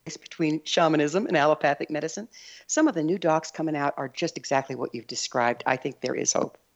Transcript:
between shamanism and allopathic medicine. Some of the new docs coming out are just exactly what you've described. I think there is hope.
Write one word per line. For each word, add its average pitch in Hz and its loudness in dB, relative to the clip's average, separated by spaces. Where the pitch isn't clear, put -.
between 156 -2
shamanism 156 2
and 170 2
allopathic 151 2
medicine. 160 -6
Some 311 4
of 240 0
the 160 0
new 175 0
docs 160 0
coming 160 -4
out 143 0
are 139 -6
just - -6
exactly 135 -2
what 120 -8
you've 117 -12
described. 120 -2
I 131 2
think 131 -8
there 127 -4
is - -2
hope. - -2